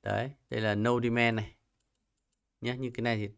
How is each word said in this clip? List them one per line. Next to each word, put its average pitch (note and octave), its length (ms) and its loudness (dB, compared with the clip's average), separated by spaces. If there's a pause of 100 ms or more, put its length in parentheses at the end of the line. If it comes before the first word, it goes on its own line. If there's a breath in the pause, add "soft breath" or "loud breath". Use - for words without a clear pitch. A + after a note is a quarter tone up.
Đấy, A2 280 -2 (200)
đây A2 100 -2
là G#2+ 140 2
no A#2+ 260 2
demand A#2 360 2
này. G#2+ 200 -6 (1040)
Nhá, A#2+ 140 -4
như B2+ 200 -6
cái A#2+ 80 -6
này A#2 140 2
thì G#2 220 -2